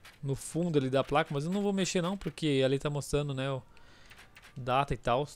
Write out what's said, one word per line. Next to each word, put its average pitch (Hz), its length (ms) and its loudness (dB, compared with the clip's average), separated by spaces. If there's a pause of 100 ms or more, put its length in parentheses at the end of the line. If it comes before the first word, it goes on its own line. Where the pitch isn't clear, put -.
(220)
no 139 140 -4
fundo 160 420 -2
ali 131 120 2
da 135 120 2
placa, 147 320 0
mas 143 120 -2
eu 175 60 -2
não 202 100 0
vou 202 100 2
mexer 190 300 0
não, 190 160 -2
porque 143 480 0
ali 135 120 2
tá 147 120 -2
mostrando, 147 440 -2
né, 131 160 -2
o 131 140 -4 (920)
data 131 400 0
e 117 40 -2
tal 127 280 2 (100)